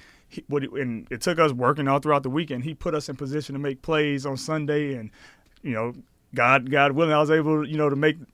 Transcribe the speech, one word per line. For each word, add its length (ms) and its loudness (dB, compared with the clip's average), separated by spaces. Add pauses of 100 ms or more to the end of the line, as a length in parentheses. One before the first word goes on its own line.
(280)
he, 200 -14
what 160 -2
it, 80 -8
and 380 -6
it 120 -8
took 160 0
us 140 4
working 360 2
all 100 4
throughout 240 2
the 80 -4
weekend. 340 -4
He 100 -6
put 200 -4
us 140 -4
in 80 -10
position 380 -6
to 40 -6
make 220 -6
plays 460 0
on 100 -4
Sunday, 600 -2
and, 140 -10 (520)
you 100 -4
know, 220 -4 (400)
God, 360 4
God 220 4
willing, 200 2
I 80 4
was 100 2
able, 360 2
you 100 -6
know, 140 2
to 60 0
make, 200 2 (180)